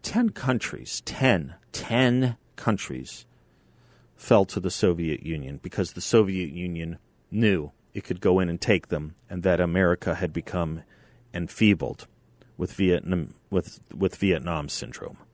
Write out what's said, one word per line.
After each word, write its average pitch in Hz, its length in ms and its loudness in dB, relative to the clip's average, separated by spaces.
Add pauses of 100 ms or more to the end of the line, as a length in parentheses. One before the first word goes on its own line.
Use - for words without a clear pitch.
ten 233 280 2
countries, - 720 -4
ten, 90 500 0 (160)
ten 123 640 2 (200)
countries - 680 -4 (920)
fell 104 280 6
to - 140 -4
the 90 120 -2
Soviet 82 520 2
Union 71 400 -6
because 90 300 -4
the 87 80 -10
Soviet 95 500 -2
Union 85 480 -8 (320)
knew 98 400 0 (240)
it 104 80 -8
could 90 180 -6
go 92 200 4
in 90 80 0
and 85 120 -4
take 98 280 2
them 78 260 -6 (160)
and 90 140 -6
that 87 160 4
America 90 560 2
had 80 160 -4
become 82 500 -4 (500)
enfeebled 87 760 0 (480)
with - 160 -4
Vietnam, 90 600 2 (140)
with, - 300 -2 (180)
with 92 200 0
Vietnam 82 520 0
syndrome. - 500 -10 (160)